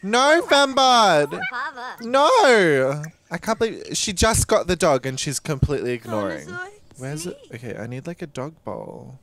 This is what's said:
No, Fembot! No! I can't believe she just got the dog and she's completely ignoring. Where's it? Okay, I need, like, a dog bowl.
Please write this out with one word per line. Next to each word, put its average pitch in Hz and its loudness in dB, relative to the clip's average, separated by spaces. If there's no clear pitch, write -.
No, 269 4
Fembot! 240 4
No! 226 4
I 170 -10
can't 220 -4
believe 202 -4
she - -4
just 220 0
got 208 2
the 180 0
dog 147 2
and 131 -6
she's 135 -6
completely 131 -2
ignoring. 107 -6
Where's 139 -10
it? 180 -12
Okay, 113 -12
I 104 -10
need, 127 -12
like, 170 -12
a 180 -12
dog 143 -12
bowl. 123 -14